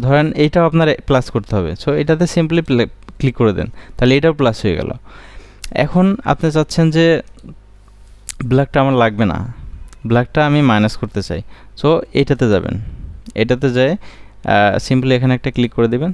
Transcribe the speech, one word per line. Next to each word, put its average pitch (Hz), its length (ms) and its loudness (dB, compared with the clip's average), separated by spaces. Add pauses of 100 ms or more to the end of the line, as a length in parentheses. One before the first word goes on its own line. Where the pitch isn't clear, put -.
ধরেন 143 320 2
এইটাও 165 340 2
আপনার 160 220 2 (180)
প্লাস 127 240 0
করতে 110 260 -4
হবে, 85 180 -2
so - 180 -4
এটাতে 156 320 0
simply 165 380 0
প্লে-, 120 260 2 (300)
ক্লিক 131 180 -2
করে 113 160 2
দেন, 85 140 -4 (300)
তাহলে 127 200 2
এটাও 156 160 2
প্লাস 135 320 0
হয়ে 90 120 0
গেল। 73 140 -6 (800)
এখন 185 540 2
আপনি 156 260 0
চাচ্ছেন 160 400 0
যে 165 320 2 (1200)
ব্ল্যাকটা 135 360 0
আমার 135 140 2
লাগবে 113 300 2
না, 90 280 -2 (540)
ব্ল্যাকটা 123 400 0
আমি 147 160 2
মাইনাস 107 340 2
করতে 104 260 -6
চাই, 85 200 -6 (400)
so 143 60 2 (240)
এটাতে 131 380 2
যাবেন, 95 300 0 (540)
এটাতে 127 360 0
যেয়ে, 127 220 2
আহ, - 840 0
simply 131 360 0
এখানে 127 220 2
একটা 127 160 -4
ক্লিক 120 220 -2
করে 117 160 2
দিবেন, 139 260 -2